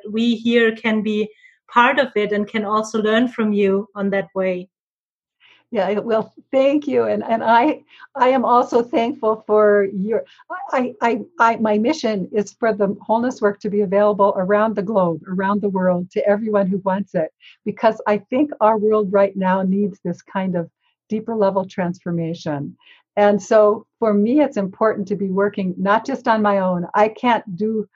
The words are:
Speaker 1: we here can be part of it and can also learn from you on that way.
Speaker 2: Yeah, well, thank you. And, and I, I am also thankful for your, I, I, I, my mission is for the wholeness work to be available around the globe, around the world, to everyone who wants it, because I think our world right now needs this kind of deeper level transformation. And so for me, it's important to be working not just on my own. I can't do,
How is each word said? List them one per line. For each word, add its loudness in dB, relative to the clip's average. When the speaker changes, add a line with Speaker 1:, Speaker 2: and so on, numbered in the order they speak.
Speaker 1:
we 0
here 2
can -2
be -2
part 4
of 2
it 0
and -2
can -4
also -2
learn 2
from -2
you 0
on -4
that -2
way. -4
Speaker 2:
Yeah, -2
well, -4
thank 2
you. 0
And, -2
and -2
I, 2
I 2
am 2
also 2
thankful -2
for 4
your, -4
I, -2
I, 0
I, 4
my 0
mission -2
is -2
for -2
the 0
wholeness -2
work 0
to -6
be -2
available 2
around 0
the -4
globe, 0
around -2
the -2
world, 0
to -2
everyone 0
who -2
wants -4
it, -2
because -2
I 2
think -2
our 4
world 0
right 2
now 0
needs -2
this -6
kind -4
of -6
deeper -6
level 0
transformation. -6
And 4
so 4
for 0
me, 2
it's -2
important -2
to -4
be -4
working -2
not 0
just -6
on 2
my 2
own. -2
I 4
can't -2
do, -4